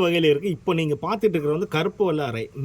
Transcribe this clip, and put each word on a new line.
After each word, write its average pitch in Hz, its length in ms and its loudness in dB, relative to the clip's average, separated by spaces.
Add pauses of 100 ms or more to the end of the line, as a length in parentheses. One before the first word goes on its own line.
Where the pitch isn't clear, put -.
வகையில 170 280 4
இருக்கு. 170 240 -2
இப்போ - 180 -2
நீங்க 156 200 0 (120)
பார்த்துட்டு 208 280 0
இருக்கிறது 151 240 0
வந்து 185 180 -4
கருப்பு 196 360 -2
வல்லாரை. 123 320 -4 (200)